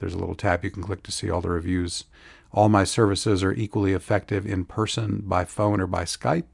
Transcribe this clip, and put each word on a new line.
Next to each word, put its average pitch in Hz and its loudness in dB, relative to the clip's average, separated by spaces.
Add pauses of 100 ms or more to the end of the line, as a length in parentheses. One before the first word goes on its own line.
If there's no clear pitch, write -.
there's 90 -6
a 90 -6
little 90 -6
tab 90 0
you 95 -6
can 92 -8
click 98 -6
to - -10
see 95 -6
all 87 0
the 87 -2
reviews. 87 -2 (440)
All 104 6
my 104 8
services 98 2
are 95 2
equally 101 0
effective 98 -2
in 92 -2
person, 104 -2
by 92 0
phone, 104 0
or 92 0
by 90 -2
Skype, 156 -2